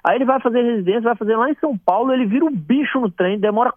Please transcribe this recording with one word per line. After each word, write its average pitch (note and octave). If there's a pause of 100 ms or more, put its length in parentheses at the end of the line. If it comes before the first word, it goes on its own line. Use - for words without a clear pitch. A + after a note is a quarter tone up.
Aí F#3+
ele B3+
vai C4
fazer A#3+
residência, A3+
vai A#3
fazer A3
lá A#3
em D4
São C#4+
Paulo, A#3
ele B3+
vira A#3+
um D4+
bicho A#3+
no G#3+
trem, F#3
demora G#3+